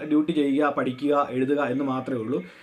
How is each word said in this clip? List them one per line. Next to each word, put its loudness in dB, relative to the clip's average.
ഡ്യൂട്ടി 2
ചെയ്യുക, 2
പഠിക്കുക, 0
എഴുതുക 0
എന്ന് -2
മാത്രമേ -4
ഉള്ളൂ. -4